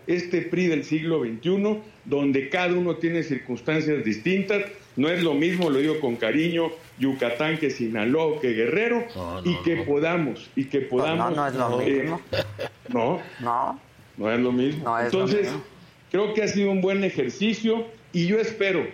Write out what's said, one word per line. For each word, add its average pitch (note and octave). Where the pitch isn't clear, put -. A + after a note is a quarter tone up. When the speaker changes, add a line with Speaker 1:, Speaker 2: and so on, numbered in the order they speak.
Speaker 1:
este F3
pri F3+
del D3+
siglo D#3
veintiuno, F3+
donde C#3
cada F3+
uno F3
tiene E3
circunstancias D3
distintas. G3
No C#3
es F3
lo E3
mismo, E3+
lo C3+
digo D3+
con B2
cariño, D#3+
Yucatán C3+
que C#3+
Sinaloa, B2
que B2
Guerrero, G3+
Speaker 2:
No, F2
no, F3
Speaker 1:
y E3+
que E3
Speaker 2:
no. -
Speaker 1:
podamos, D3
y C#3
que C#3
Speaker 3:
Pues B2+
no, D#3+
Speaker 1:
podamos, E3
Speaker 3:
no C#3+
es B2+
lo B2
Speaker 1:
eh, C#3
Speaker 3:
mismo. D#3+
Speaker 1:
no, B2
Speaker 3:
No. A#2+
Speaker 1:
no G#2
es A#2+
lo B2
mismo. C#3
Speaker 3:
No A#2
es A#2
lo F#3
Speaker 1:
Entonces, G3
Speaker 3:
mismo. D3+
Speaker 1:
creo G#3
que G#3+
ha G3
sido G3
un F#3+
buen G3
ejercicio G#3
y E3+
yo G#3
espero G3